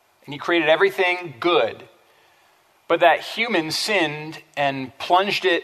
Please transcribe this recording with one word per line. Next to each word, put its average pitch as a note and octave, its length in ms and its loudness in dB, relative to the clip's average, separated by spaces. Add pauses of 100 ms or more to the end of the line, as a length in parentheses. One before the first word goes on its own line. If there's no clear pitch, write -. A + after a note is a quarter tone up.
(260)
and C#3 80 -14
he C#3+ 60 -12
created E3 300 0
everything F3+ 720 0
good, C#3 480 0 (1040)
but E3+ 100 0
that D#3+ 220 6
humans F#3 560 -4
sinned D#3 680 -4 (140)
and C3+ 420 -4
plunged F#3 460 0
it E3+ 180 2